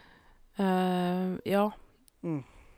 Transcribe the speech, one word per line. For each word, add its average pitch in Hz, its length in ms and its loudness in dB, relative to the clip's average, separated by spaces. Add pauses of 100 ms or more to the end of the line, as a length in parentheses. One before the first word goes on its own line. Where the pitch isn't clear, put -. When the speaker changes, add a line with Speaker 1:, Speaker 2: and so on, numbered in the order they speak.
(560)
Speaker 1:
Eh, 185 880 0
ja. 202 260 2 (520)
Speaker 2:
Mm. 156 200 -4 (360)